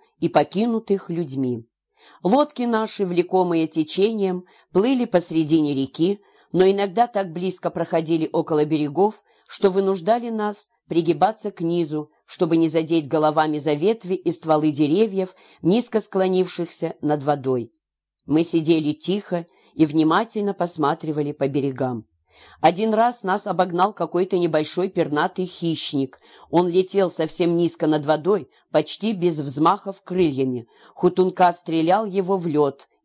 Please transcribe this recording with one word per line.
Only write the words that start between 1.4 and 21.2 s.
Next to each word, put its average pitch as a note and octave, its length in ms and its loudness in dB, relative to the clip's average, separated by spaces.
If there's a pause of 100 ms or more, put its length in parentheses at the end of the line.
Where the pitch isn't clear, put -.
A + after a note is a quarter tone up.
Лодки C4+ 400 2
наши, A3 420 -2
влекомые F3 600 0
течением, F#3 800 -2 (260)
плыли B3 340 2
посредине D#3+ 680 0
реки, D#3 480 -2 (300)
но F#3 180 6
иногда G3+ 380 0
так G3 240 -4
близко F3+ 380 -4
проходили E3 600 -2
около D3+ 340 0
берегов, D3+ 580 -2 (240)
что - 220 0
вынуждали G3 600 0
нас G#3 400 -6 (180)
пригибаться E3+ 640 0
к - 100 -14
низу, E3 500 -2 (140)
чтобы E3 320 0
не E3 120 2
задеть D#3+ 380 0
головами D3+ 500 2
за D3 160 -2
ветви F#3 420 -2
и F3 160 -4
стволы D#3 400 0
деревьев, F#3 640 0 (260)
низко A3 380 0
склонившихся F#3 1040 -2
над D3 220 -2
водой. C3 480 -2 (540)
Мы D#3 180 2
сидели D#3+ 500 0
тихо F3 520 -4 (280)
и D#3 120 4
внимательно F3+ 680 0
посматривали D3+ 800 -2